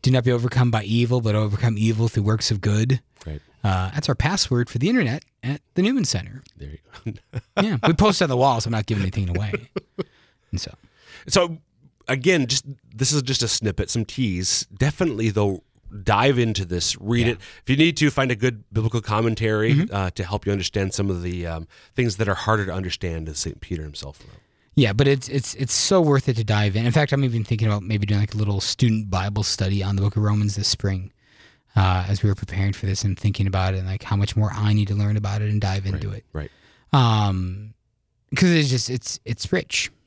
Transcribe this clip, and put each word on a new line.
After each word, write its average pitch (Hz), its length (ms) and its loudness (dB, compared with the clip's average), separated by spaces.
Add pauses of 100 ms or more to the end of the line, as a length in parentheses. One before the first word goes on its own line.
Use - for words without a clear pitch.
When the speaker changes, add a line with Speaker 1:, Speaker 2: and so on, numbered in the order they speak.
Speaker 1:
"Do 127 100 2
not 127 120 4
be 123 80 2
overcome 123 400 2
by 110 120 0
evil, 117 380 0
but 107 140 0
overcome 107 420 0
evil 113 300 2
through 107 160 0
works 107 260 0
of 101 120 0
good." 113 400 2 (240)
Speaker 2:
Right. 76 160 -10 (220)
Speaker 1:
Uh, 92 320 0
that's 151 120 -4
our 135 80 0
password 143 540 0
for - 80 -6
the 139 120 0
internet 160 340 0 (180)
at 135 180 -4 (140)
the 180 80 0
Newman 220 240 2
Center. 92 380 -6 (120)
Speaker 2:
There 71 140 -14
you 78 80 -16 (560)
go. - 60 -6 (180)
<laughs> 196 60 2
Speaker 1:
Yeah, 202 140 0 (100)
we 170 60 4
post 202 280 4
on 160 80 2
the 123 80 0
wall, 127 240 4
so - 60 -4
I'm 113 60 -2
not 107 120 0
giving 101 160 -2
anything 95 340 -2
away. 101 180 -2 (960)
And 90 100 -4
so. - 100 -10 (560)
Speaker 2:
So, 175 300 2 (500)
again, 135 380 2
just, 120 200 -4 (280)
this 127 180 0
is 147 120 2
just 127 180 -2
a 117 60 0
snippet, 104 420 -2
some 110 160 -2
tease. 92 600 -2 (100)
Definitely, 127 540 0
though, 98 320 0 (400)
dive 117 340 4
into 113 280 0
this, 87 360 -2
read 117 240 2
Speaker 1:
Yeah. 117 80 2
Speaker 2:
it. - 60 -8 (240)
If - 80 -8
you 135 60 6
need 160 200 4
to, 147 140 4
find 131 180 0
a 123 60 0
good 110 360 -2
biblical 110 300 0
commentary, 110 720 0
Speaker 1:
Mm-hmm. 143 220 2
Speaker 2:
uh, 95 160 0
to 98 120 -6
help 101 220 -6
you 101 60 0
understand 95 420 -2
some 98 160 -2
of 87 140 -2
the, 87 240 -6
um, 80 200 -8 (280)
things 113 220 0
that 107 120 0
are 95 60 2
harder 107 320 0
to 85 60 -6
understand 85 560 -6
as 76 100 -8
Saint - 220 -8
Peter 82 200 -6
himself 71 400 -14
wrote. - 180 -20 (360)
Speaker 1:
Yeah, 107 180 4
but 135 140 4
it's, 139 220 2
it's, - 260 -2
it's 131 180 -2
so - 280 4
worth 139 280 2
it 117 60 0
to 113 80 -2
dive 104 320 2
in. 113 100 0
In 120 60 4
fact, 147 220 2
I'm 139 100 2
even 117 220 0
thinking 110 220 0
about 104 140 0
maybe 101 240 -2
doing, 101 140 2
like, 104 160 0
a - 20 -2
little 104 240 0
student 110 480 0
Bible 101 340 -2
study 95 380 0
on 98 140 0
the 98 80 0
book 104 140 0
of 104 60 2
Romans 104 340 2
this 101 100 -2
spring, 95 460 -2 (640)
uh, 92 320 4
as 101 120 0
we 104 80 2
were 95 60 2
preparing 98 380 -2
for - 120 -6
this 95 200 -2
and 98 120 0
thinking 101 300 0
about 95 260 0
it 95 40 -2
and, 92 100 -6
like, 95 160 -6
how 101 140 -2
much 101 180 0
more 107 180 2
I 107 200 2
need 104 160 2
to 101 60 0
learn 104 200 2
about 104 260 -2
it 107 80 -2
and 104 120 0
dive 98 240 -2
into 98 240 -4
Speaker 2:
Right, 98 80 -8
Speaker 1:
it. - 160 -16
Speaker 2:
right. - 180 -8 (420)
Speaker 1:
Um, 104 800 2 (600)
'cause 180 160 4
it's 156 200 4
just, 123 200 -2
it's, - 360 -6
it's - 260 -6
rich. - 400 -2 (140)